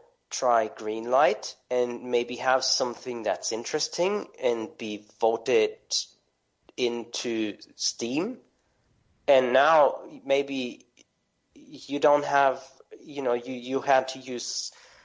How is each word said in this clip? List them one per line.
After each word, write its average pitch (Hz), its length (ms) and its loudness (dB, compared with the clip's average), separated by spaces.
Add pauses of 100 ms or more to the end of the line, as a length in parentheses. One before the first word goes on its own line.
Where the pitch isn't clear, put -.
(300)
try 117 380 2
Greenlight 120 880 0 (160)
and 123 400 -2
maybe 120 240 0
have 131 280 0
something 120 600 -4
that's 101 280 -4
interesting 170 760 -4 (160)
and 117 340 -2
be 107 280 -8 (140)
voted 117 580 2 (1000)
into 117 800 -4 (200)
Steam. 151 600 -4 (920)
And 127 260 6
now 143 480 6 (240)
maybe 139 600 -2 (720)
you 143 440 -8
don't 147 260 4
have, 139 360 2 (400)
you 139 220 -10
know, 123 100 0
you, 123 200 -6
you 131 260 -4
had 131 300 2
to 135 100 -12
use 123 540 -10 (320)